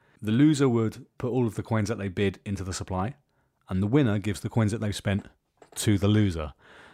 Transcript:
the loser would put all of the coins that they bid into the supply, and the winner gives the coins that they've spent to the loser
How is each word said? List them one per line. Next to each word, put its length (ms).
the 100
loser 380
would 360
put 140
all 160
of 80
the 80
coins 260
that 80
they 100
bid 380
into 180
the 100
supply, 420
and 120
the 60
winner 320
gives 220
the 80
coins 220
that 80
they've 160
spent 300
to 220
the 100
loser 460